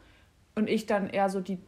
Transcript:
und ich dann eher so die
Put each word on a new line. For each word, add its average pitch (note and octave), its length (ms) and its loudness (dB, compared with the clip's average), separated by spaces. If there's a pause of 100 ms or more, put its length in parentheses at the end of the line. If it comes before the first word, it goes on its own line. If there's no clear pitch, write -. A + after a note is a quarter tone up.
(560)
und G#3+ 120 2
ich A3 180 0
dann G3+ 240 0
eher G3 200 2
so G3 100 -2
die F#3 280 -4